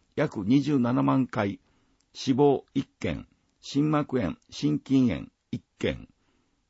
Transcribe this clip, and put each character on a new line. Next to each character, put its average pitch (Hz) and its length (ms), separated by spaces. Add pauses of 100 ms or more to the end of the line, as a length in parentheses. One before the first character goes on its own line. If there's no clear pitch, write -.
(160)
約 113 280
二 127 180
十 143 180
七 123 220
万 135 240
回。 101 360 (520)
死 - 200
亡、 139 400
一 - 120 (140)
件。 78 280 (340)
心 151 300
膜 147 280
炎、 87 160 (140)
心 147 360
筋 131 220
炎、 69 200 (240)
一 117 120 (160)
件。 64 300 (600)